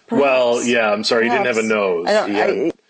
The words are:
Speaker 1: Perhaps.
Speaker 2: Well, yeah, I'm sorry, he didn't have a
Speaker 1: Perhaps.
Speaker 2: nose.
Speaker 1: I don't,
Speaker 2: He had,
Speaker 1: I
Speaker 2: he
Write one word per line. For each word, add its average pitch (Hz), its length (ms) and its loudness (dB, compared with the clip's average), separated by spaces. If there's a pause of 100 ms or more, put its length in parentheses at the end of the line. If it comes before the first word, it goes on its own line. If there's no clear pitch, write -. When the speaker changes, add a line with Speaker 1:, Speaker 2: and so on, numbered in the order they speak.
Speaker 1:
Perhaps. 135 140 0
Speaker 2:
Well, 123 400 2
yeah, 117 300 0
I'm 104 120 -2
sorry, 113 200 2
he 120 60 0
didn't - 160 0
have 120 100 -2
a 113 60 0
Speaker 1:
Perhaps. 110 60 -2
Speaker 2:
nose. 98 400 0
Speaker 1:
I 202 40 2
don't, 208 180 0
Speaker 2:
He - 60 -4
had, 208 140 0
Speaker 1:
I - 40 0
Speaker 2:
he 147 180 -4 (180)